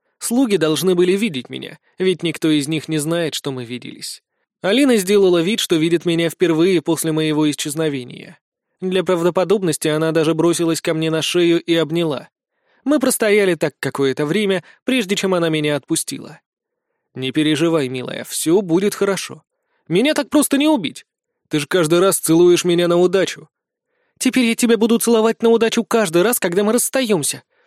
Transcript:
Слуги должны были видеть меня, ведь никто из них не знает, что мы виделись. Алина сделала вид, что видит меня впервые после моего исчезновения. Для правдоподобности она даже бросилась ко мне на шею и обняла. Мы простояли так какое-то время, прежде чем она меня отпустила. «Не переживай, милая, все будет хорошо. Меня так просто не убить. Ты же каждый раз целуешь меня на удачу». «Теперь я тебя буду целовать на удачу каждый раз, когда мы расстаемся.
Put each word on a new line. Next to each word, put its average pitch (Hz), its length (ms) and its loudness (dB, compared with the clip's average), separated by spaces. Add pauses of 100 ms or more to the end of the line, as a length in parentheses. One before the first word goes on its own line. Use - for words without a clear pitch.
(180)
Слуги 233 380 0
должны 160 380 0
были 180 180 2
видеть 196 380 -4
меня, 131 280 -14 (200)
ведь 185 240 -2
никто 160 280 -2
из 147 180 0
них 156 200 -6
не 156 100 -2
знает, 160 360 -4
что - 180 -8
мы 127 120 -10
виделись. - 580 -14 (400)
Алина 247 340 2
сделала 185 460 4
вид, 208 180 -2
что - 160 0
видит 165 300 0
меня 165 240 0
впервые 170 500 2
после 160 320 -2
моего 156 380 0
исчезновения. 143 880 -6 (420)
Для 185 240 -2
правдоподобности 175 840 0
она 160 240 0
даже 160 220 2
бросилась 165 460 0
ко 170 140 -2
мне 160 160 -2
на 156 120 -2
шею 170 380 2
и 170 140 -2
обняла. 160 540 -2 (560)
Мы 285 140 2
простояли 208 560 2
так 156 240 -2
какое-то 139 480 -2
время, 190 360 -2 (220)
прежде 208 320 -2
чем 190 180 0
она 170 140 0
меня 151 280 -2
отпустила. 143 640 -8 (720)
«Не 131 160 -6
переживай, 151 580 0
милая, 123 360 -8
все 170 380 0
будет 190 320 0
хорошо. 196 480 -4 (460)
Меня 240 260 2
так 277 140 -2
просто 277 300 2
не 294 100 2
убить. 196 380 -2 (420)
Ты 151 120 -2
же 143 60 -6
каждый 175 340 2
раз 185 180 2
целуешь 170 460 4
меня 175 240 2
на 175 100 2
удачу». 180 500 0 (720)
«Теперь 254 280 0
я 226 80 2
тебя 233 220 2
буду 226 220 4
целовать 226 440 2
на 226 80 4
удачу 226 340 2
каждый 180 380 2
раз, 233 160 0
когда 190 260 0
мы 208 80 0
расстаемся. 214 680 -2 (240)